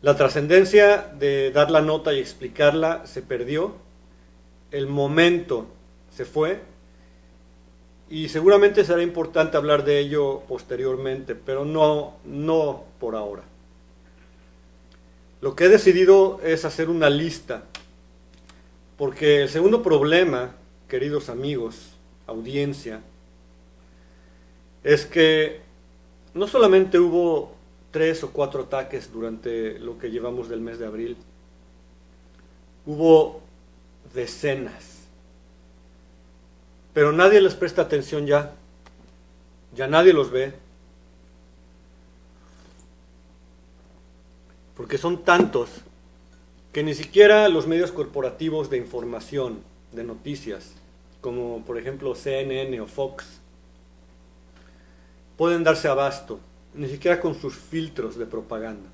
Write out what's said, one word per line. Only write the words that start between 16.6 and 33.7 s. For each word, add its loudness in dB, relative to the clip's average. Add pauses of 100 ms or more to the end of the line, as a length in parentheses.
hacer -6
una 2
lista, -6 (1300)
porque 2
el -2
segundo 2
problema, 2 (380)
queridos -4
amigos, -8 (340)
audiencia, -8 (1800)
es 4
que 2 (720)
no -4
solamente 4
hubo 0 (340)
tres -2
o -14
cuatro -4
ataques -10
durante -8
lo -14
que -12
llevamos -10
del -10
mes -12
de -12
abril, -10 (1700)
hubo 4 (680)